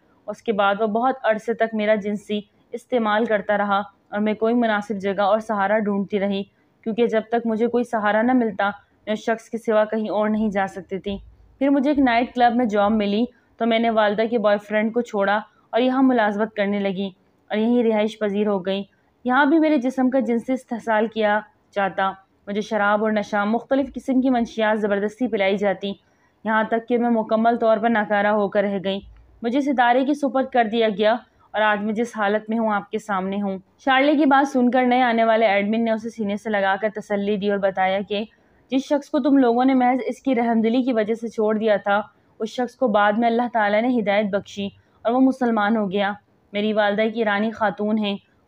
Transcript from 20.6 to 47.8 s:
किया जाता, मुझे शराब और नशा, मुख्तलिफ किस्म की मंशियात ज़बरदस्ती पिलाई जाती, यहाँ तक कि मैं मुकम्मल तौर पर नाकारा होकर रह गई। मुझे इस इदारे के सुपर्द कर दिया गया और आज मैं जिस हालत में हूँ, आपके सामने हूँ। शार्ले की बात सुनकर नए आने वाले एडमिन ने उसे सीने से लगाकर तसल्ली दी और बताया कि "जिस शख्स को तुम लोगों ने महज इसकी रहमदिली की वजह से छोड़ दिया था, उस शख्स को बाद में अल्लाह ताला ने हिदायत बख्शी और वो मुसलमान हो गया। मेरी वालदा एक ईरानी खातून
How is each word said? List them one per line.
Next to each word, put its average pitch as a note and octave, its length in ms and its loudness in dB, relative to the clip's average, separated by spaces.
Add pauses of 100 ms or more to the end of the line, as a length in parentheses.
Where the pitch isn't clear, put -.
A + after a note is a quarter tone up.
किया G#3+ 360 0 (300)
जाता, F#3+ 360 -2 (380)
मुझे G3+ 140 -4
शराब G#3 420 0
और A3 80 0
नशा, G#3 340 -2
मुख्तलिफ B3 440 -2
किस्म C4 320 -2
की C4 80 2
मंशियात A3 480 0
ज़बरदस्ती G#3 500 -2
पिलाई G3 300 0
जाती, G3 420 -2 (460)
यहाँ A3 260 0
तक A3+ 140 -2
कि A#3+ 120 0
मैं A#3+ 120 0
मुकम्मल A3+ 480 2
तौर A3 220 2
पर A3 100 0
नाकारा G#3 400 0
होकर G#3 340 0
रह G3+ 160 -2
गई। G3 280 -6 (360)
मुझे A#3 160 0
इस C4+ 80 -2
इदारे B3 380 2
के D4 80 0
सुपर्द C4+ 360 -2
कर A#3+ 180 2
दिया A3 220 0
गया G#3+ 360 0 (300)
और G#3 60 0
आज G#3 180 2
मैं G#3+ 140 -4
जिस A#3 240 -4
हालत G#3+ 320 -2
में A3 80 -2
हूँ, A3 160 0
आपके G3+ 260 -6
सामने G3 380 -4
हूँ। G3 240 -4 (180)
शार्ले C#4 360 2
की D4 100 2
बात C#4 220 4
सुनकर B3+ 380 2
नए B3 160 2
आने A3+ 220 2
वाले A3+ 220 4
एडमिन G3+ 360 2
ने A3+ 100 0
उसे A3 180 -4
सीने G#3 280 -6
से A3+ 120 -8
लगाकर G3+ 400 0
तसल्ली G3+ 480 -4
दी G3+ 120 -2
और G3+ 80 0
बताया F#3+ 440 0
कि G#3 260 -6 (440)
"जिस C4 160 -2
शख्स C#4+ 220 -2
को D4+ 100 0
तुम C#4 180 2
लोगों B3 280 4
ने C4+ 80 4
महज B3 340 2
इसकी B3+ 260 -4
रहमदिली A#3 500 2
की B3+ 100 0
वजह A3 200 0
से A3+ 160 -6
छोड़ G#3+ 280 0
दिया G#3+ 200 2
था, G3+ 360 -2 (260)
उस G#3+ 160 -8
शख्स B3 200 -6
को - 120 0
बाद G#3 320 2
में A#3 80 2
अल्लाह A#3 200 0
ताला G#3+ 340 0
ने A#3+ 60 0
हिदायत G#3+ 380 0
बख्शी G3 460 -6 (340)
और A3 60 0
वो B3+ 80 2
मुसलमान A#3 580 2
हो G#3 100 -2
गया। G3+ 300 -2 (360)
मेरी G#3 200 -2
वालदा G#3 300 2
एक A3+ 140 -2
ईरानी G#3+ 340 0
खातून G#3+ 460 -2